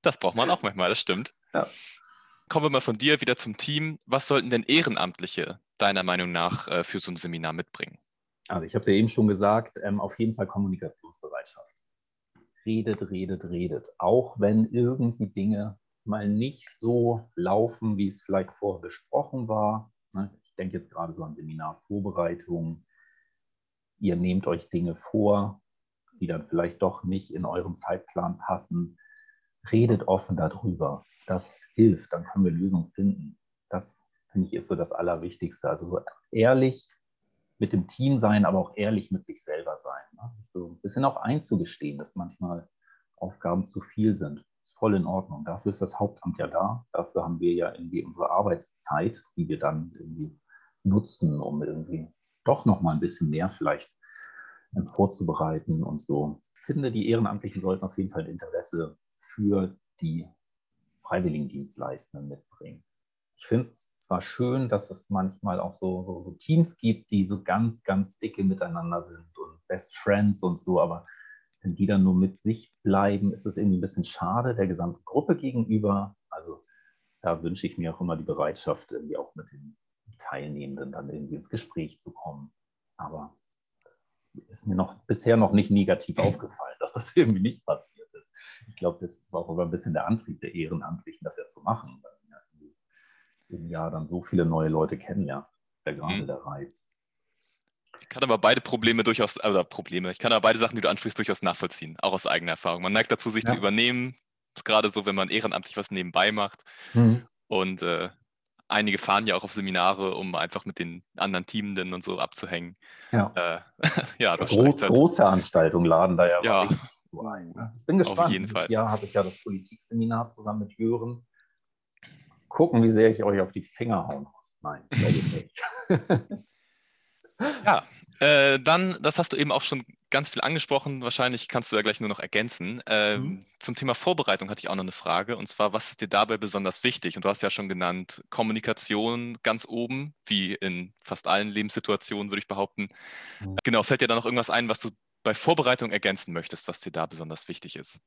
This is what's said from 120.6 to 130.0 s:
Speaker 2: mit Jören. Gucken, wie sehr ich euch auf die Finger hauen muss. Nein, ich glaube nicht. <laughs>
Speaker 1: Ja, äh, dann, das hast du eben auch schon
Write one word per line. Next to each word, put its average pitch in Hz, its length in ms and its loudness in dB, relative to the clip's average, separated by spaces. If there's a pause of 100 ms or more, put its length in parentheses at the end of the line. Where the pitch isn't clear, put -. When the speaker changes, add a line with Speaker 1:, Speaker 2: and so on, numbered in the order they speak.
Speaker 2:
mit 101 180 -8
Jören. 117 480 -2 (1200)
Gucken, 151 340 4
wie 113 80 8
sehr 110 200 8
ich 110 140 0
euch 101 160 4
auf 92 120 0
die - 100 -8
Finger 113 460 -4
hauen - 160 -8
muss. - 380 -20
Nein, 151 280 -10
ich - 80 0
glaube - 160 4 (920)
nicht. - 400 0
<laughs> - 0 - (1160)
Speaker 1:
Ja, 170 200 4 (360)
äh, 139 400 6
dann, 175 400 4
das - 180 2
hast 170 140 2
du - 40 -2
eben 143 140 2
auch 135 120 2
schon 131 220 -4 (260)